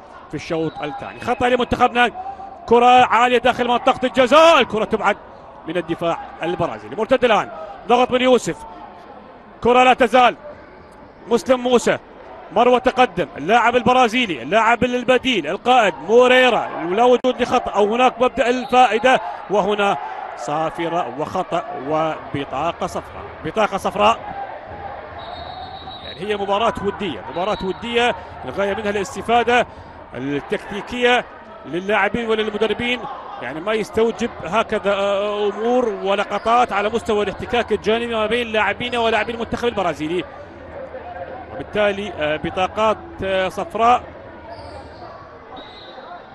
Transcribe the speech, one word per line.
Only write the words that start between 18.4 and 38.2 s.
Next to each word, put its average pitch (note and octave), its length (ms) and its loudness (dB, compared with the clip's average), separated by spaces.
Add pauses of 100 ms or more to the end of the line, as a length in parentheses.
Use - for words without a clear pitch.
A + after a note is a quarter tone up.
الفائدة، B3 680 4 (300)
وهنا G3+ 460 2 (400)
صافرة D#3+ 840 -4
وخطأ F3 440 -4 (240)
وبطاقة D#3 960 -4
صفراء، A#2+ 380 -10 (200)
بطاقة G3 320 -2
صفراء. G3+ 420 2 (1900)
يعني، - 160 -14
هي G#3 160 -2
مباراة G3+ 380 0 (100)
ودية، G3 460 -4
مباراة F#3 340 -2
ودية A#3 500 0 (300)
الغاية F#3+ 300 -2
منها G#3 160 -4
الاستفادة A3 760 0 (480)
التكتيكية G3+ 1120 -2 (420)
للاعبين G3+ 640 0
وللمدربين، A3 720 -2 (420)
يعني، C#3 180 -8
ما G3 120 -4
يستوجب A3+ 580 0 (140)
هكذا، G3+ 480 0
آه، G3+ 560 0
أمور A#3 400 0
ولقطات G3+ 840 0
على G3+ 160 -2
مستوى G#3+ 360 0
الاحتكاك G#3 480 -2
الجانبي A#3 420 0
ما G#3+ 120 0